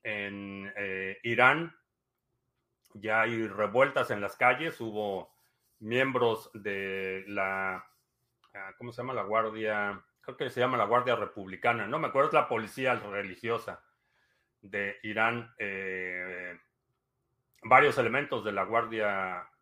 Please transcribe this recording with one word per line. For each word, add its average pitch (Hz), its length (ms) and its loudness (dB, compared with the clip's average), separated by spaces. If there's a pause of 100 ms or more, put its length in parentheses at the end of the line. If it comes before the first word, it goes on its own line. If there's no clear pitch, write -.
En, 101 720 -8
eh, 95 480 -6
Irán 131 520 4 (1160)
ya 107 280 2
hay 113 240 0
revueltas 113 640 2
en 107 100 -2
las 101 160 -4
calles. 135 440 2
Hubo 104 540 -4 (460)
miembros 120 760 0
de 98 720 -6
la, 95 580 -2 (680)
ah, 98 240 -14
¿cómo 120 140 -12
se 123 100 -10
llama? 131 120 -6
La 107 100 -2
Guardia, 107 760 0 (180)
creo - 160 -14
que 139 120 -4
se 123 120 -2
llama 123 180 4
la 110 60 6
Guardia 120 320 4
Republicana. 101 680 -2
No 131 120 -4
me 160 80 -2
acuerdo, 139 220 4
es 156 60 -2
la 151 140 6
policía 120 460 0
religiosa 101 920 -6 (760)
de 101 420 -6
Irán. 113 560 0
Eh, 92 1000 -8 (1040)
varios 135 360 8
elementos 123 460 0
de 107 80 -2
la 98 100 0
Guardia 101 840 0 (140)